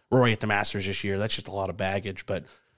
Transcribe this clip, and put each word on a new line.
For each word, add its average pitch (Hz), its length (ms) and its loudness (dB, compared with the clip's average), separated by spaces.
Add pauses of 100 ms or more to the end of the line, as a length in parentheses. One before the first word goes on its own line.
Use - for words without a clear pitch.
Rory 120 220 6
at 107 80 0
the 113 80 -2
Masters 101 380 0
this 98 180 -4
year. 98 140 -2
That's 107 180 0
just - 120 -8
a - 40 -10
lot 95 180 -4
of 87 60 -8
baggage. 98 500 -4
But 95 200 -6 (320)